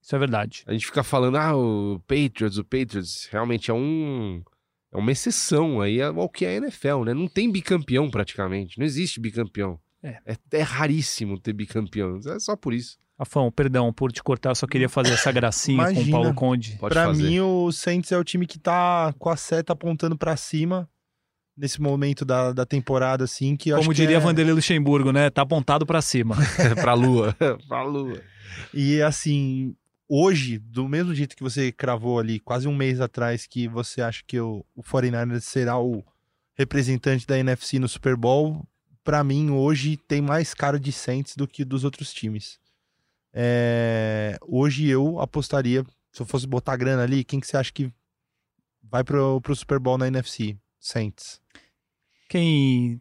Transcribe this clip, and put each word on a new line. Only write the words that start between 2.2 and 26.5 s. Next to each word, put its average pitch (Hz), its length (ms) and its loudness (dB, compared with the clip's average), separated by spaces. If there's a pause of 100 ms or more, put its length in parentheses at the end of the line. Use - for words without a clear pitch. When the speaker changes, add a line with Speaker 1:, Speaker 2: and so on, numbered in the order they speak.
Speaker 2:
o 101 80 -4
Patriots", 104 680 -4
realmente 113 400 -2
é - 20 2
um, 127 680 -4 (500)
é 95 60 -8
uma 110 160 0
exceção 156 680 0
aí 107 200 2
ao 160 260 -2
que - 180 -6
é 180 40 -2
a 180 80 -2
N 277 100 -4
F - 220 -6
L, 135 160 0
né? 117 80 -2
Não 165 140 -2
tem 226 220 0
bicampeão 156 600 0
praticamente, 98 680 -4
não 131 80 -2
existe 135 360 -4
bicampeão. 101 580 -4 (220)
Speaker 1:
É. 123 240 -12
Speaker 2:
É, 110 120 -8 (140)
é 151 100 0
raríssimo 135 760 -2
ter 110 140 -6
bicampeão, 101 720 -4
é 170 140 -10
só 208 180 -4
por 123 160 -4
isso. 123 240 -6 (200)
Speaker 1:
Rafão, 131 320 0
perdão 127 440 2
por 127 180 -2
te - 100 -10
cortar, 113 280 0
eu 123 60 0
só 127 120 -4
queria 127 220 2
fazer 123 240 2
essa 131 180 2
gracinha 123 460 2
com 160 60 4
o 180 80 2
Speaker 3:
Imagina. 151 200 2
Speaker 1:
Paulo 160 220 4
Conde. 123 460 0
Speaker 2:
Pode 110 140 -2
Speaker 3:
Pra 165 120 4
Speaker 2:
fazer. 151 180 2
Speaker 3:
mim, 165 160 2
o 180 320 2
Saints 175 400 -2
é 180 60 2
o 175 60 2
time 175 240 0
que - 120 -16
tá 175 600 2
com 165 100 -2
a 165 80 0
seta 165 340 -2
apontando 165 460 -2
pra 160 180 -2
cima 165 540 -2 (680)
nesse 143 240 -6
momento 143 460 0
da, 127 260 2
da 127 140 0
temporada, 131 580 0
assim, 135 320 0
que 156 140 -2
eu 147 80 4
Speaker 1:
Como 156 140 4
Speaker 3:
acho 147 40 2
que 156 60 4
Speaker 1:
diria 160 160 6
Speaker 3:
é - 20 6
Speaker 1:
Vanderlei 160 360 4
Luxemburgo, 143 580 4
né? 143 160 4
Tá 139 140 2
apontado 147 420 2
pra 160 160 0
cima. 113 340 0
Speaker 2:
<laughs> 127 460 4